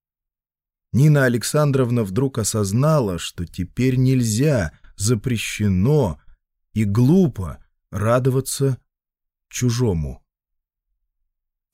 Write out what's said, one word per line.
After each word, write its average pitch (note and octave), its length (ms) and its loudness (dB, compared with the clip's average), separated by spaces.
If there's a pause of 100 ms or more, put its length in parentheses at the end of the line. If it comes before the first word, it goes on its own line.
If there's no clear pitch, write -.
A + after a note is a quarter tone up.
(920)
Нина C#3+ 320 4
Александровна B2 800 0
вдруг B2 340 -2
осознала, G#2+ 800 0
что - 280 -10
теперь B2 500 -2
нельзя, B2+ 760 0 (240)
запрещено G#2+ 1200 0 (540)
и A2 100 0
глупо A#2+ 800 2 (260)
радоваться B2+ 880 0 (680)
чужому. G#2+ 760 -2 (1500)